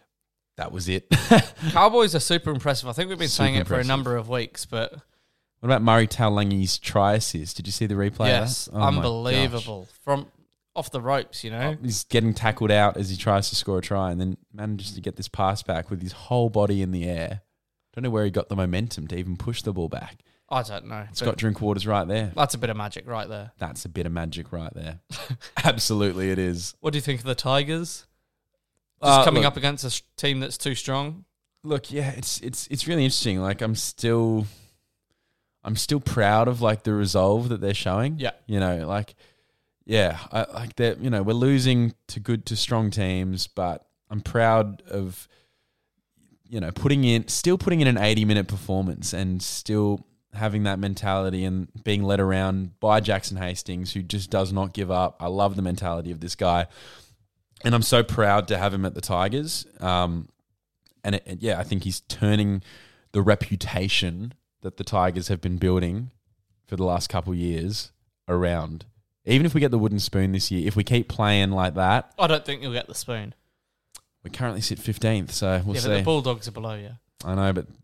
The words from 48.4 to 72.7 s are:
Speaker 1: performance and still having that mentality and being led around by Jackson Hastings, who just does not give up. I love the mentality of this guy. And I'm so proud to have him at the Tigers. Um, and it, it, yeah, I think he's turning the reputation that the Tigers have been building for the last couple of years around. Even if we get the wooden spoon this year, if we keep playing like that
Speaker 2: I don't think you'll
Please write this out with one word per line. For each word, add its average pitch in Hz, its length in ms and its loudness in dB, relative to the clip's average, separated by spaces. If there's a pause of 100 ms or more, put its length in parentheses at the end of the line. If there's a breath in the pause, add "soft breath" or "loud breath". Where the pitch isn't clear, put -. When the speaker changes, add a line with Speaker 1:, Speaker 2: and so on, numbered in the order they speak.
Speaker 1:
performance 95 640 -4
and 92 300 -2
still 104 640 -2 (280)
having 107 300 -2
that 98 160 0
mentality 95 640 0
and 92 240 -2 (160)
being 101 200 2
led 98 160 4
around 95 600 0
by 107 200 6
Jackson 98 360 0
Hastings, 92 560 -6
who 98 100 -4
just 92 280 -6
does 95 220 0
not 95 200 -2
give 95 180 -4
up. 90 300 0
I 85 60 -6
love 98 300 0
the 98 60 0
mentality 87 480 -4
of 82 100 -10
this 85 160 -8
guy. 87 300 2 (960 loud breath)
And 120 120 2
I'm 117 80 4
so 120 200 6
proud 104 460 2
to 104 80 0
have 95 160 0
him 95 140 -2
at 92 80 -4
the - 80 -10
Tigers. 104 640 -2 (140)
Um, 90 480 0 (760)
and 101 120 0
it, - 100 -4
it, 95 160 -10
yeah, 104 160 0
I 90 60 -2
think 90 200 -4
he's 92 160 -4
turning 104 640 2 (500 loud breath)
the 101 100 2
reputation 98 1080 0 (300)
that 95 140 -10
the 95 80 -8
Tigers 90 440 0
have 95 120 0
been 90 180 -2
building 92 520 2 (560)
for 98 100 -8
the 92 80 0
last 87 240 0
couple 92 240 -2
of 87 60 -2
years 87 520 -4 (380)
around. 85 580 -2 (400)
Even 131 200 4
if 156 80 0
we 156 60 4
get 139 100 4
the 120 80 2
wooden 104 200 2
spoon 95 340 0
this 92 180 -2
year, 87 160 0
if 107 100 0
we 104 80 2
keep 120 240 0
playing 104 420 2
like 92 240 0
that 95 440 2
Speaker 2:
I 185 80 4
don't 156 180 2
think 139 180 -6
you'll 131 100 -6